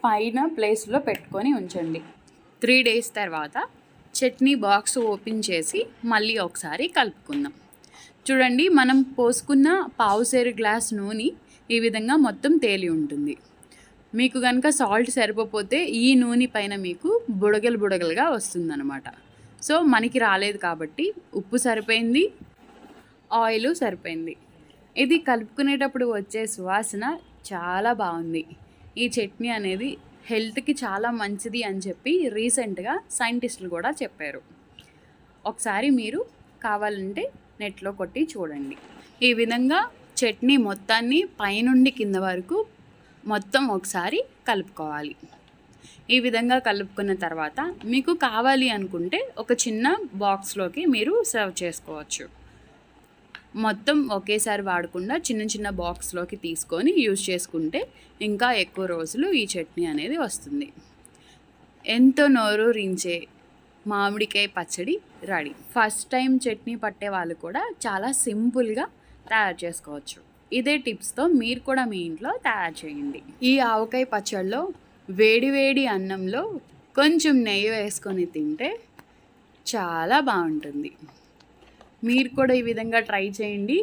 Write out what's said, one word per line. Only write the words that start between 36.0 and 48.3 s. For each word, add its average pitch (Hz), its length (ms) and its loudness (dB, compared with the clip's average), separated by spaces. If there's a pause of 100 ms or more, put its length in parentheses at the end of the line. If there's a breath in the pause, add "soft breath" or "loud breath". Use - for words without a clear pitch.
కావాలంటే 208 580 -4 (380)
నెట్లో 196 380 -8
కొట్టి 190 240 -4 (100)
చూడండి. 147 440 -8 (500 loud breath)
ఈ 247 120 6
విధంగా 247 400 2 (420)
చట్నీ 247 360 4 (100)
మొత్తాన్ని 233 520 0 (220)
పైనుండి 254 580 4
కింద 202 180 0 (100)
వరకు 185 300 -4 (760 soft breath)
మొత్తం 208 300 2 (140)
ఒకసారి 190 420 -4 (300)
కలుపుకోవాలి. 156 640 -6 (1000 loud breath)
ఈ - 100 6
విధంగా 240 420 2
కలుపుకున్న 202 460 -2 (120)
తర్వాత 160 340 -6 (340)
మీకు 269 180 2 (160)
కావాలి 254 400 2 (100)